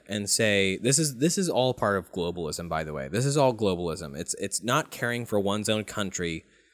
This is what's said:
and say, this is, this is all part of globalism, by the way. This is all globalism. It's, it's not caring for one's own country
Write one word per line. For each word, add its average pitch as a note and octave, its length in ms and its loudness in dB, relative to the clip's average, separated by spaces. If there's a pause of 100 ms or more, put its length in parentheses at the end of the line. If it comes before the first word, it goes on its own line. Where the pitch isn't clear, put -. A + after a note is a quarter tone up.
and G#2 200 -4
say, G2 500 4
this C3+ 200 4
is, C#3+ 200 0
this E3+ 200 2
is F3+ 100 0
all B2+ 240 2
part G2+ 240 2
of - 140 -4
globalism, E2+ 580 -4
by D#2+ 140 -2
the D#2 100 -8
way. C#2 140 -6
This G2+ 180 0
is C#3 120 0
all C3 180 4
globalism. E2+ 640 -2
It's, - 220 -6
it's G2 240 -6
not C3+ 260 0
caring A#2+ 340 -4
for G#2+ 140 0
one's G2+ 300 0
own G#2+ 160 0
country F2+ 600 -4 (300)